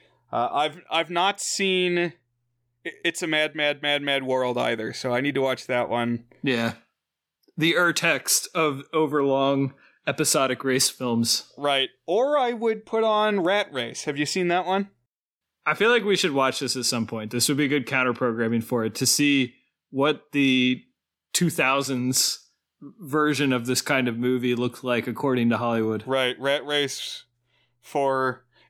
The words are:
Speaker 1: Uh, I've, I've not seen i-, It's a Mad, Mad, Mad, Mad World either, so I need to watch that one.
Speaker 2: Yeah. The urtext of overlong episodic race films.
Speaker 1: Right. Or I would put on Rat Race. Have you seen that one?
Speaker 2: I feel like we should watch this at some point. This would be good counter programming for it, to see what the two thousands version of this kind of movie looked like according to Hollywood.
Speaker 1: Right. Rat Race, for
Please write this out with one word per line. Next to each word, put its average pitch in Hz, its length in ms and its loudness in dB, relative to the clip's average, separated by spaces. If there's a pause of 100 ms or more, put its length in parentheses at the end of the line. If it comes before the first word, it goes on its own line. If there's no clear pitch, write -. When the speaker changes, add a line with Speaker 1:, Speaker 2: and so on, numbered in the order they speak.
(300)
Speaker 1:
Uh, 120 220 0
I've, 151 300 -2 (100)
I've 160 180 -2
not 185 300 0
seen 180 720 0 (760)
i-, 170 60 -8 (120)
It's 170 180 -2
a 175 60 -4
Mad, 151 280 0
Mad, 147 260 0
Mad, 143 200 0
Mad 139 220 0
World 127 340 0
either, 117 360 -2
so 123 200 -2
I 123 80 2
need 139 140 0
to 139 60 2
watch 131 260 -2
that 123 220 0
one. 117 360 -2 (180)
Speaker 2:
Yeah. 117 300 0 (840)
The 160 160 2
urtext 165 800 0
of 143 300 0 (100)
overlong 139 800 2 (340)
episodic 139 560 0
race 131 260 2
films. 117 680 -2
Speaker 1:
Right. 135 320 0 (160)
Or 262 320 2
I 247 160 0
would 220 320 -2
put 220 180 0
on 214 360 2
Rat 190 340 0
Race. 120 300 -6
Have 143 140 -4
you 147 80 0
seen 180 240 -2
that 175 160 2
one? 196 240 -2 (760)
Speaker 2:
I 151 80 0
feel 202 160 2
like 233 140 4
we 196 120 2
should 165 180 0
watch 131 260 2
this 127 160 -4
at 123 100 -4
some 117 220 0
point. 110 240 -8
This 123 160 0
would 143 100 2
be 147 100 2
good 135 200 0
counter 127 260 0
programming 117 480 0
for 117 240 -2
it, 110 100 -4
to 131 120 -2
see 139 480 2 (340)
what 143 420 -2
the 131 520 2 (500)
two 175 160 2
thousands 131 1000 0 (500)
version 147 520 0
of 120 140 0
this 127 160 -2
kind 131 260 0
of 113 80 -2
movie 123 380 0
looked 120 300 -4
like 120 240 -2
according 123 420 0
to 113 80 2
Hollywood. 110 480 -2
Speaker 1:
Right. 127 340 0
Rat 139 260 0
Race, 147 580 -4 (580)
for 131 640 -2 (240)